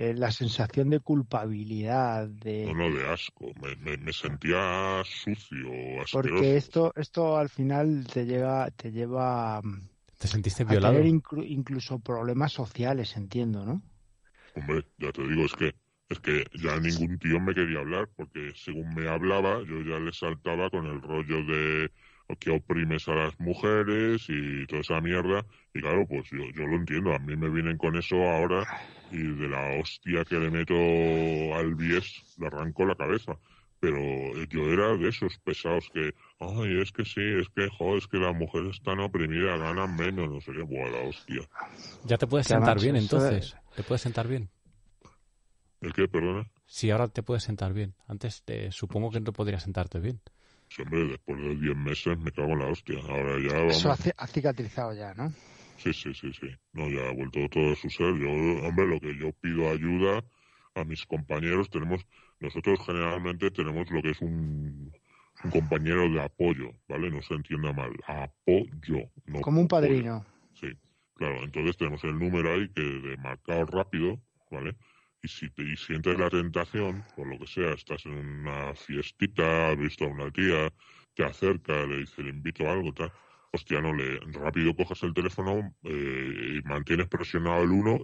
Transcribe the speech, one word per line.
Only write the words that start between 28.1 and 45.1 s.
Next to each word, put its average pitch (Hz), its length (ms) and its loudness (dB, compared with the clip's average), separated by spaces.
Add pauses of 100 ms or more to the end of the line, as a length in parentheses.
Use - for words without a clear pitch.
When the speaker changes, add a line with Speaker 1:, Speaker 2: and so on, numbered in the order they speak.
Speaker 2:
ahora 87 380 4 (460)
y 87 80 -6
de 73 300 -2
la 69 300 0
hostia 82 460 -2
que 87 140 0
le 80 120 2
meto 82 240 2
al 80 1000 4
bies 85 480 0 (160)
le 85 80 -4
arranco 80 400 0
la 95 80 4
cabeza. 82 420 0 (440)
Pero 76 180 4 (500)
yo 76 140 0 (100)
era 104 240 4
de 87 140 2
esos 101 300 -2
pesados 85 520 -2
que, 78 220 -2 (260)
ay, 95 400 0
es 101 120 0
que 113 120 -2
sí, - 160 -4
es 101 300 2
que, 98 180 0
jo, 98 300 0
es - 80 -2
que 101 100 -2
las 90 180 2
mujeres 85 420 -2
están 95 240 -2
oprimidas, 90 600 0
ganan 90 340 0
menos, 85 360 0
no 71 100 -6
sé - 120 -10
qué, 78 100 -6
buah, 65 260 -4
la 62 200 -4
hostia. - 340 -8 (600)
Speaker 3:
Ya 117 120 4
te 135 100 0
puedes 135 220 2
Speaker 1:
Ya, 113 80 6
Speaker 3:
sentar 113 200 6
Speaker 1:
macho, 101 80 4
Speaker 3:
bien, 139 120 4
Speaker 1:
eso 107 200 4
Speaker 3:
entonces. 135 280 4 (240)
Speaker 1:
es - 80 -20
Speaker 3:
Te 110 60 -4
puedes 127 180 0
sentar 117 260 -2
bien. 120 220 -4 (1300)